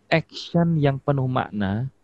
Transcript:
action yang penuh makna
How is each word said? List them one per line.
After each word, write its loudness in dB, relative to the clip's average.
action 0
yang 2
penuh 0
makna -2